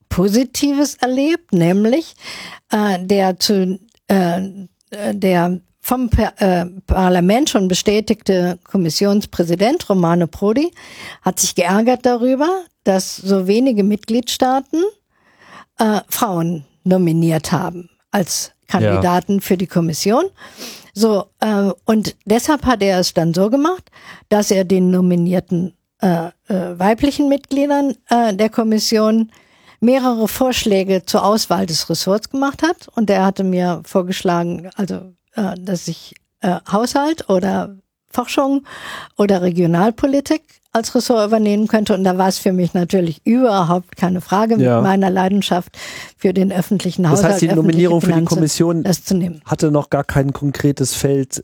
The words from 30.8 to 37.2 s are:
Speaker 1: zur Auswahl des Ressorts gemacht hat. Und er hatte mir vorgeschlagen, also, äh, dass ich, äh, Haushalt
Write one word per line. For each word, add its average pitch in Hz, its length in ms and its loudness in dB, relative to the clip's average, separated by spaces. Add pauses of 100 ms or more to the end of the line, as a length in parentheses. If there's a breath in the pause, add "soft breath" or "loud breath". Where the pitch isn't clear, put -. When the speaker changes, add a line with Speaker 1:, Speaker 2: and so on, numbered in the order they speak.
Speaker 1:
zur 196 180 0
Auswahl 196 440 0
des 165 240 -4
Ressorts 185 400 -2
gemacht 277 320 -4
hat. 339 320 -4
Und 208 160 0
er 190 120 2
hatte 190 200 0
mir 180 420 -2
vorgeschlagen, 175 880 -2
also, 185 200 -6 (400)
äh, 190 240 -4
dass 180 280 -6
ich, - 280 -12 (260)
äh, 180 140 0 (160)
Haushalt 285 580 -2